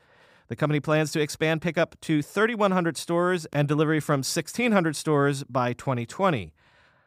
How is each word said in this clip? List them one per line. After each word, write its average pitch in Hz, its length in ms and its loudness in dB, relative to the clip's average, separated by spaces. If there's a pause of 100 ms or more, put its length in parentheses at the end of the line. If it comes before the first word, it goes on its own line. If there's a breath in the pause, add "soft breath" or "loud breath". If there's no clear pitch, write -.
(480 soft breath)
The 117 80 -8
company 147 240 0
plans 156 340 0
to 160 80 0
expand 156 420 -2
pickup 165 380 -2
to 156 200 0
thirty-one 208 500 0
hundred 170 260 0
stores 175 500 0
and 147 200 0
delivery 151 340 2
from 143 200 0
sixteen 220 520 -2
hundred 165 220 2
stores 143 500 2
by 123 280 -2
twenty 120 320 -4
twenty. 127 480 -2 (540 soft breath)